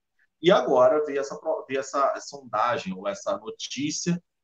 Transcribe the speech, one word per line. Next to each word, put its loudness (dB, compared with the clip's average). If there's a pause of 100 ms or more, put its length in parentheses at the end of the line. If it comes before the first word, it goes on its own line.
(420)
E 6
agora 6
veio -2
essa -6
pro-, -4
veio -2
essa 0
sondagem -4
ou -8
essa -4
notícia -6 (220)